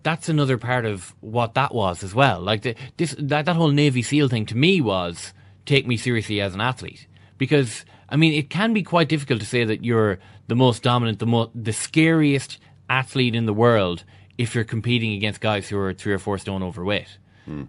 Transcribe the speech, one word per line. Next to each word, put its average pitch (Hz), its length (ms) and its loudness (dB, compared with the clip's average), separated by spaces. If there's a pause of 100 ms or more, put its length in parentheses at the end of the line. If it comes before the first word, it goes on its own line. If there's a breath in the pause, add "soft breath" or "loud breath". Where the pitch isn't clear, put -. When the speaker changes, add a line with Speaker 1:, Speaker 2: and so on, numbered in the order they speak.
Speaker 1:
that's 160 260 -4
another 143 300 2
part 123 280 -2
of 101 340 -8
what 113 340 -2
that 135 200 0
was 95 280 0
as 95 120 -10
well. 117 260 4
Like, 107 220 -2
the, 120 120 -4 (240 loud breath)
this, 165 200 -4
that, 147 280 -2
that 170 100 0
whole 165 140 4
Navy 143 320 4
seal 143 260 2
thing 117 180 -2
to 110 100 -6
me 170 260 4
was, 92 500 -4 (320 soft breath)
"Take 139 220 2
me 120 100 0
seriously 110 440 -2
as 98 140 -2
an 98 60 -6
athlete." 113 460 -6 (320 soft breath)
Because, 135 460 0 (260 soft breath)
I 131 60 0
mean, 160 180 6
it 143 160 -2
can 220 240 0
be 208 80 0
quite 170 260 2
difficult 139 320 -2
to 104 60 -8
say 120 180 0
that 110 200 -2
you're 110 340 2 (300 soft breath)
the 117 80 -2
most 123 260 4
dominant, 120 380 0
the 113 60 -2
mo-, 117 280 2
the 113 180 -4
scariest 156 880 0 (320 soft breath)
athlete 127 440 0
in 117 120 0
the 104 80 0
world 104 500 2 (320 soft breath)
if 117 180 -4
you're 117 100 0
competing 113 500 -2
against 104 260 -4
guys 104 280 -2
who 101 100 -4
are 95 160 -2
three 104 180 -4
or 95 60 0
four 101 180 -4
stone 95 260 -6
overweight. 92 560 -6 (280 soft breath)
Speaker 2:
Hmm. 76 220 -10